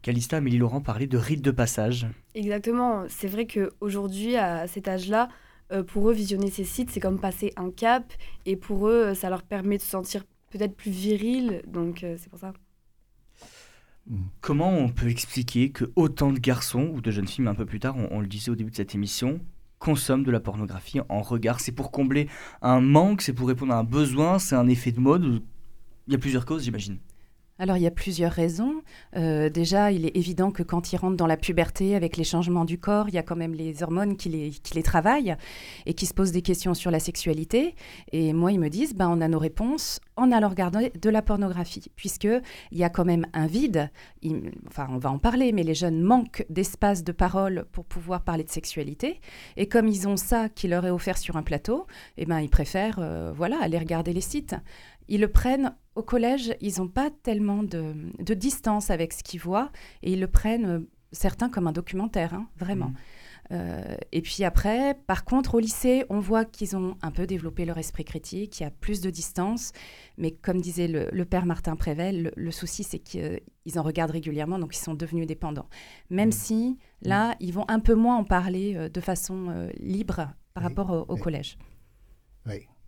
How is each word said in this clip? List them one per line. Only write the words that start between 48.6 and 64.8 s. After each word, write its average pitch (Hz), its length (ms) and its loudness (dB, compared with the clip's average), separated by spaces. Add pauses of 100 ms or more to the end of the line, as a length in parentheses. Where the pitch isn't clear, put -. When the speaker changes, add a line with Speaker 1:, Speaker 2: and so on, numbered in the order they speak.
Speaker 4:
Et 202 100 0
comme 220 220 4
ils 196 180 0
ont 202 80 2
ça 226 320 0
qui 208 220 -4
leur 175 160 2
est 180 60 2
offert 180 260 -2
sur - 180 -4
un 156 80 -2
plateau, 226 440 -2 (280)
eh 170 100 -6
ben, 165 140 0
ils 151 100 -2
préfèrent, 190 500 4
euh, 160 360 -4
voilà, 175 260 -2
aller 170 160 0
regarder 165 360 -2
les 185 80 -2
sites. - 340 -6 (560)
Ils 202 100 2
le 214 60 4
prennent 254 460 4 (220)
au 220 80 -6
collège, 240 580 0
ils 196 160 -4
n'ont 185 100 -2
pas 262 220 0
tellement 208 540 -2
de, 160 320 -6 (240)
de 180 160 -2
distance 208 560 0
avec 165 200 0
ce - 120 -12
qu'ils - 160 -10
voient 196 320 -2 (320)
et 185 100 0
ils 190 60 0
le 185 80 0
prennent, 220 380 4
euh, 175 140 0 (320)
certains 233 380 0
comme 196 160 -2
un 160 60 2
documentaire, 175 640 -4
hein, 214 120 -8 (100)
vraiment. 185 320 -4
Speaker 1:
Mhm. 131 60 -6 (580)
Speaker 4:
Euh, 170 420 -6 (160)
et 165 100 -2
puis 196 220 -4
après, 233 500 2 (140)